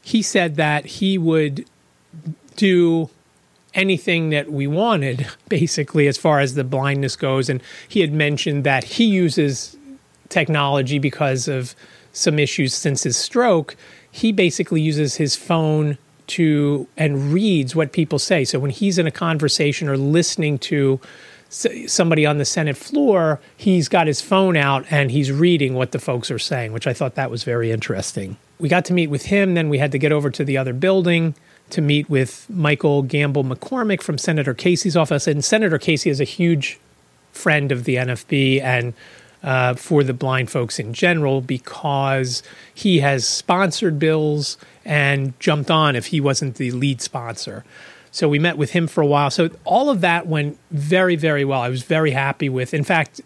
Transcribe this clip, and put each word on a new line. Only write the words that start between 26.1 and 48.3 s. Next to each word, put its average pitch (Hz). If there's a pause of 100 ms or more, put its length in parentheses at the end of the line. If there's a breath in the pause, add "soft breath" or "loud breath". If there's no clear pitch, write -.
are 113
saying, 120
which 113
I 127
thought 127
that 135
was 120
very 117
interesting. 104 (200)
We 156
got 175
to 180
meet 170
with 143
him. 196
Then 165
we 143
had 143
to 143
get 147
over 147
to 139
the 135
other 131
building 170 (360 soft breath)
to 170
meet 147
with 131
Michael 151
Gamble 143
McCormick 202
from 151
Senator 147
Casey's 175
office. 156
And 147
Senator 208
Casey 160
is 139
a 135
huge 170 (540)
friend 147
of 123
the 123
N 127
F 120
B 135
and, 123 (500 loud breath)
uh, 127
for 143
the 131
blind 127
folks 120
in 117
general, 147
because 135 (300 loud breath)
he 180
has 139
sponsored 180
bills 151 (280 loud breath)
and 139
jumped 151
on 156
if 117
he 160
wasn't 135
the 123
lead 127
sponsor. 117 (480 loud breath)
So 156
we 147